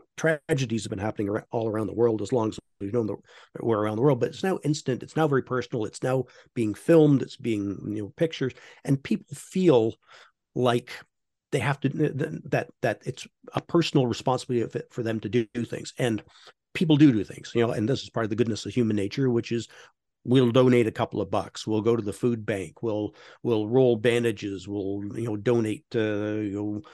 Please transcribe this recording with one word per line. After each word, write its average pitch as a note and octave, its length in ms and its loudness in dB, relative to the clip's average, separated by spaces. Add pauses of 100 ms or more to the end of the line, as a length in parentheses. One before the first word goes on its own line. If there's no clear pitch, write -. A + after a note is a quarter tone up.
(160)
tragedies C3+ 680 -2
have A2 80 -10
been G#2+ 80 -6
happening G#2 320 -4
ar-, G#2+ 220 -4
all A2+ 160 -2
around G#2+ 180 -2
the F#2 80 -8
world A2+ 280 2
as G2+ 100 -6
long A2+ 160 2
as G#2 100 -6 (220)
we've G2 120 -8
known A#2 140 0
that G2 100 -6 (480)
we're A2 140 2
around G#2+ 180 0
the A2+ 60 0
world. C#3 180 4
But D#3+ 100 0
it's - 120 -10
now F#3+ 220 0
instant. C#3+ 400 -2
It's - 120 -18
now D#3 120 4
very C3+ 140 2
personal. B2 440 -4
It's - 160 -12
now C3 220 -2 (300)
being G#2+ 200 -2
filmed. D3+ 480 6
It's - 140 -8
being, G2+ 500 -4
you G#2 160 -6
know, G2 140 -12
pictures. - 360 -2 (320)
And C#3 180 0
people - 340 -6
feel C3 580 2 (640)
like B2 340 0 (640)
they C#3 80 0
have C#3 200 -2
to, C#3 80 0
th-, D3+ 300 -2
th-, - 280 -6
that, C3+ 220 -2 (140)
that A2+ 240 -2
it's - 200 -10 (280)
a C3+ 80 -2
personal D#3 460 2
responsibility B2 560 -2
of - 120 -6
it - 140 -8
for B2 140 -6
them A2 160 -2
to A2 80 -6
do, A2+ 260 0
do A#2+ 100 -4
things. - 340 -10
And A2+ 240 0 (520)
people D#3 220 4
do C#3+ 160 8
do G#2 100 0
things, - 320 -12
you A#2 100 4
know, A#2 80 0
and G#2 160 0
this C3+ 140 -2
is G#2 80 -16
part A2+ 140 -2
of G#2 60 -4
the G#2+ 60 -4
goodness A2+ 300 -2
of G2+ 80 -8
human A2 220 2
nature, A#2+ 340 0
which A#2 220 0
is A#2 160 -4 (580)
we'll B2 240 6
donate B2 380 6
a A2 40 0
couple - 280 -4
of F#2+ 100 -4
bucks, G2 360 -6
we'll A2 140 0
go A#2 160 2
to A2 60 -4
the G2+ 100 -4
food A#2+ 320 -2
bank, G2 380 -6
we'll, G#2+ 320 -4 (280)
we'll G#2+ 260 0
roll B2 280 4
bandages, A2 720 -2
we'll, G2+ 360 -6 (120)
you A2+ 100 -6
know, A2 120 -4
donate, A2 480 0 (100)
uh, G#2+ 400 -2
you G#2+ 160 -4
know, G#2 320 -6 (120)